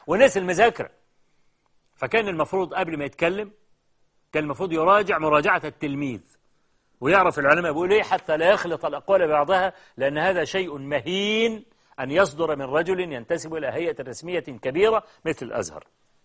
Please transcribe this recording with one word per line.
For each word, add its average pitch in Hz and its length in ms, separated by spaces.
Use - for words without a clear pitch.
ونسي 202 320
المذاكرة. 180 500
فكان 214 320
المفروض 175 460
قبل 165 240
ما 143 80
يتكلم 196 460
كان 156 120
المفروض 160 280
يراجع 180 460
مراجعة 156 480
التلميذ، 139 720
ويعرف 170 380
العلماء 156 320
بيقولوا 180 240
إيه 214 80
حتى 170 340
لا 165 120
يخلط 175 360
الأقوال 170 420
ببعضها، 170 460
لأن 139 200
هذا 175 260
شيء 170 340
مهين 196 880
أن 135 120
يصدر 156 440
من 139 100
رجل 170 340
ينتسب 160 560
إلى 151 120
هيئة 151 360
رسمية 165 360
كبيرة 170 640
مثل 147 200
الأزهر. - 380